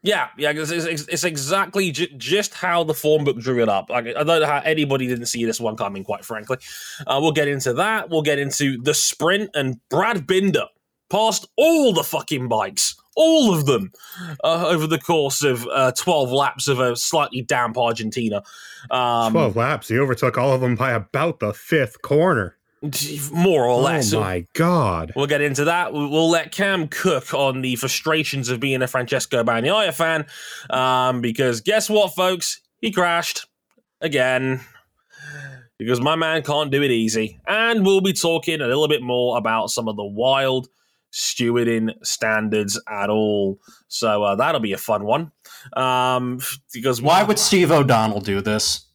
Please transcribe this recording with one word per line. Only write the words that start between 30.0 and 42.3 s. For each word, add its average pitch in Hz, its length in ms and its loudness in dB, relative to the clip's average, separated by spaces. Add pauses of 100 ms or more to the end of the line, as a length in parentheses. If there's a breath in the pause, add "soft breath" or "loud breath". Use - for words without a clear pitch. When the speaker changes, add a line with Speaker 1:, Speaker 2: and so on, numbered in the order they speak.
Speaker 1:
um, 127 500 2
because 120 400 0
guess 202 300 0
what, 208 260 2
folks? 185 460 -2 (180)
He 226 140 -4
crashed 170 520 0 (540)
again 131 600 0 (1160 loud breath)
because 120 220 0
my 147 160 2
man 160 260 0
can't 147 300 -2
do 139 100 2
it 143 80 2
easy. 113 560 0
And 220 400 2
we'll 196 140 6
be 190 140 2
talking 165 480 0
a 127 60 -2
little 143 200 2
bit 147 140 2
more 123 360 0
about 113 340 0
some 113 180 -4
of 104 80 -6
the 104 80 -6
wild 131 640 0 (420)
stewarding 117 920 0
standards 107 840 -2